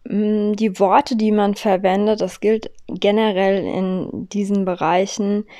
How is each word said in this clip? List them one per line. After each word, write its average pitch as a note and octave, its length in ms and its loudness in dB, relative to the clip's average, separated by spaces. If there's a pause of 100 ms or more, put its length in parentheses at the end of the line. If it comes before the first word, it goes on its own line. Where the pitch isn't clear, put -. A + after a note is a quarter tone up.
Mm, G#3+ 480 0
die G#3 260 -2
Worte, G#3 360 2
die G#3+ 160 2
man G#3 240 2
verwendet, G3+ 640 0
das F#3 200 -6
gilt G#3+ 300 0 (160)
generell G3 760 0
in F#3 640 -4
diesen G3+ 360 -2
Bereichen, F#3+ 800 -2 (140)